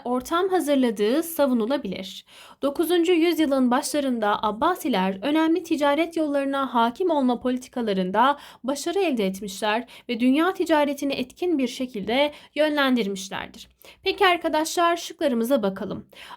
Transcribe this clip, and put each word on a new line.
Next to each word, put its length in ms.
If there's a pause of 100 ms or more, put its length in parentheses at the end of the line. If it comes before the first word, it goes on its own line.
ortam 440
hazırladığı 760
savunulabilir? 1000 (380)
Dokuzuncu 500
yüzyılın 580
başlarında 720
Abbasiler 800
önemli 400
ticaret 540
yollarına 580
hakim 360
olma 300
politikalarında 960 (280)
başarı 340
elde 280
etmişler 600 (220)
ve 120
dünya 340
ticaretini 580
etkin 460
bir 100
şekilde 640 (220)
yönlendirmişlerdir. 1120 (340)
Peki 240
arkadaşlar 720
şıklarımıza 640
bakalım. 460 (280)